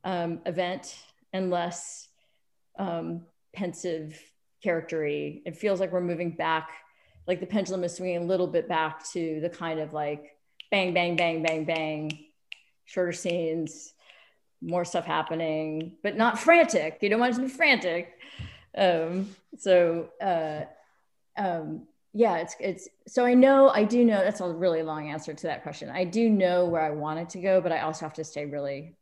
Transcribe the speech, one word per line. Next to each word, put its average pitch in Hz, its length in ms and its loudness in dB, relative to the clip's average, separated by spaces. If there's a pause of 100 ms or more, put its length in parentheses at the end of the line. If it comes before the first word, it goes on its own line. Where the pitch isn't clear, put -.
um, 170 420 -4
event 180 500 -4 (360)
and 190 180 -2
less, 175 560 -6 (720)
um, 170 440 -6 (300)
pensive 165 680 -6 (420)
charactery. 151 840 -4
It 175 120 -10
feels 196 240 0
like 185 100 -2
we're 180 100 0
moving 170 300 -2
back, 160 400 -2 (560)
like, 175 140 0
the 185 60 -8
pendulum 185 360 -2
is 175 140 -4
swinging 180 220 -4
a 175 80 -4
little 180 200 2
bit 170 220 0
back 160 360 -2 (100)
to 160 260 -4
the 170 100 -2
kind 165 300 -6
of, 151 120 -8
like, 147 460 -6 (320)
bang, 185 240 2
bang, 175 220 2
bang, 165 260 0
bang, 160 220 0
bang, 156 640 -4 (580)
shorter 180 280 -2
scenes, 165 840 -4 (680)
more 175 200 -2
stuff 175 200 -4
happening, 160 880 -2 (100)
but 202 140 -2
not 226 220 2
frantic. 247 600 4
You 208 100 0
don't 220 100 2
want 247 140 2
it - 20 -4
to 247 60 -2
be 262 60 -4
frantic. 208 720 0 (580)
Um, 175 520 2 (300)
so, 170 500 4 (120)
uh, 160 420 -2 (720)
um, 165 500 -4 (280)
yeah, 208 240 4
it's, 165 200 -8
it's, - 300 -6 (180)
so - 180 0
I 247 100 4
know, 269 340 10
I 214 160 4
do 240 200 6
know, 214 140 6
that's 202 220 0
a 180 80 -4
really 165 340 0
long 151 280 -6
answer 151 240 -8
to 147 140 -8
that 139 140 -6
question. 147 280 -12
I 175 140 -2
do 220 260 2
know 180 340 4
where 170 160 2
I 156 100 0
want 151 300 -4
it 170 100 -8
to 185 100 -12
go, 190 200 4
but 165 120 0
I 160 80 2
also 156 260 -4
have 151 80 -10
to 160 100 -8
stay 147 220 -8
really 143 540 -8